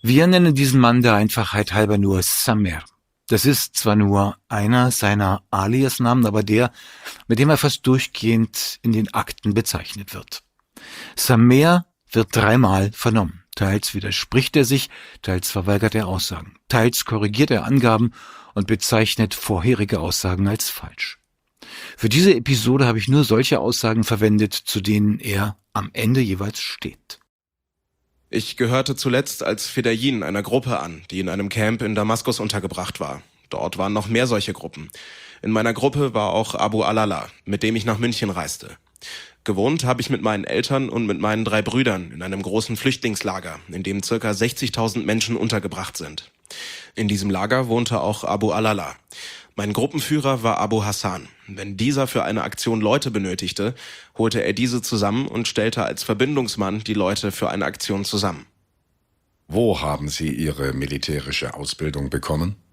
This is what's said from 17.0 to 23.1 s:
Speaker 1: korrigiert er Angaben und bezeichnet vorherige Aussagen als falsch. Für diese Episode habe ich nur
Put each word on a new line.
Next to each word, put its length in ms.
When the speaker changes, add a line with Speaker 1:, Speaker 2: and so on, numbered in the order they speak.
Speaker 1:
korrigiert 480
er 120
Angaben 460
und 120
bezeichnet 680
vorherige 680
Aussagen 480
als 200
falsch. 520
Für 120
diese 260
Episode 520
habe 120
ich 80
nur 160